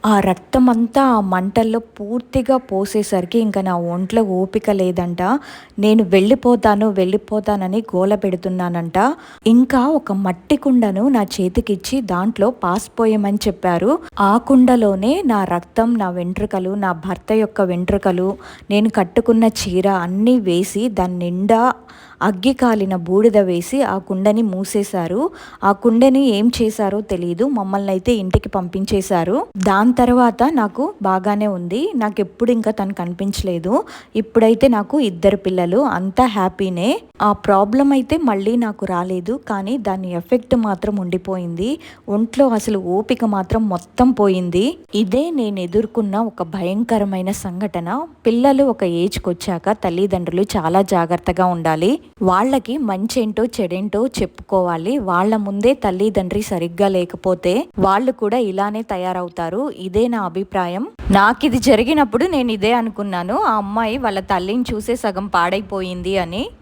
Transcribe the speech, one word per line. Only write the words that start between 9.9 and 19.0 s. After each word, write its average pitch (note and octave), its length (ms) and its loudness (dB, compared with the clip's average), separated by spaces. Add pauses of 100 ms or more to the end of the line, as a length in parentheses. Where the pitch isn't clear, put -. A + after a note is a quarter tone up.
మట్టి F#3+ 440 -2
కుండను A#3 520 2
నా B3 160 2
చేతికిచ్చి, G3 800 -2
"దాంట్లో G3 480 0
పాసిపోయమని" G#3 880 -2 (100)
చెప్పారు. F#3 520 0 (200)
ఆ G3+ 180 4
కుండలోనే B3 880 4
నా G#3+ 180 2
రక్తం, A3+ 540 0
నా G3 120 -2
వెంట్రుకలు, F#3 600 -4
నా G3 220 -2
భర్త F3 400 -6
యొక్క G#3+ 300 0
వెంట్రుకలు, F#3 760 0 (340)
నేను G#3 180 2
కట్టుకున్న A3+ 540 2